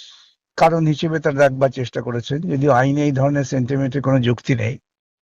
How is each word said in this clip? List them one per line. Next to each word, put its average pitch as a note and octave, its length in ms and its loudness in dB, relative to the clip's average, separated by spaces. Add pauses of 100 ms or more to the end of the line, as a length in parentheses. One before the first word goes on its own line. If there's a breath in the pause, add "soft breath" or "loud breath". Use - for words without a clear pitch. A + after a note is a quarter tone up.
(560 loud breath)
কারণ E3 300 4
হিসেবে D#3 340 0
তারা C#3+ 180 0
রাখবার C3+ 320 2
চেষ্টা B2+ 300 -6
করেছেন, B2 400 -6
যদিও D3 320 0
আইনে C#3 300 2
এই D3 100 0
ধরনের C#3 320 0
সেন্টিমেন্টের C3+ 580 -2
কোনো C3+ 180 2
যুক্তি A#2+ 340 0
নেই। A#2 240 -4 (460)